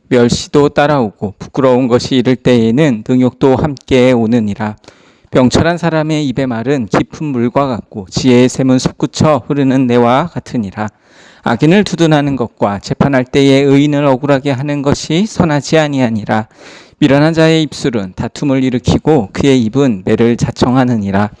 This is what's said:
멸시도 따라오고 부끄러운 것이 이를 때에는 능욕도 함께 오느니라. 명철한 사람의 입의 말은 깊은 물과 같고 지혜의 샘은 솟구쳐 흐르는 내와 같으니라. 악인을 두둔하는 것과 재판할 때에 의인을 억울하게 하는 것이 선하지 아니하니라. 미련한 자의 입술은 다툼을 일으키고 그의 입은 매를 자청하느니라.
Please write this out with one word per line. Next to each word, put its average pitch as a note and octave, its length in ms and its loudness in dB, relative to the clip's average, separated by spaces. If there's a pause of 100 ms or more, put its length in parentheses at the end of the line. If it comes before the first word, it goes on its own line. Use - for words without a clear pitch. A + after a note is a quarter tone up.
멸시도 B2+ 600 2
따라오고 C3+ 680 -2
부끄러운 C3 500 0
것이 B2 280 0
이를 B2 200 2
때에는 A#2+ 720 0
능욕도 B2+ 480 2
함께 C3 560 0
오느니라. A2 640 -2 (540)
명철한 D3+ 480 0
사람의 D#3 500 -2
입의 C3 180 -4
말은 A#2+ 400 -4
깊은 - 400 -6
물과 C3 400 -2
같고 G#2 440 -8
지혜의 B2+ 400 2
샘은 C3 280 0
솟구쳐 - 680 -2
흐르는 C3+ 400 0
내와 A#2+ 400 2
같으니라. G#2+ 640 -8 (560)
악인을 D3+ 400 2
두둔하는 D3+ 520 0
것과 G#2+ 440 -4
재판할 C3+ 440 -2
때에 C#3 360 2
의인을 C#3+ 440 2
억울하게 C#3 460 0
하는 C#3+ 320 -6
것이 D#3 420 -2
선하지 D#3+ 540 -2
아니하니라. A#2 680 -2 (500)
미련한 D3 340 2
자의 D#3+ 300 2
입술은 A2+ 540 -4
다툼을 C3+ 480 -2
일으키고 B2+ 680 0
그의 C3+ 300 2
입은 A2 420 -2
매를 A2+ 320 0
자청하느니라. A2+ 920 -2 (100)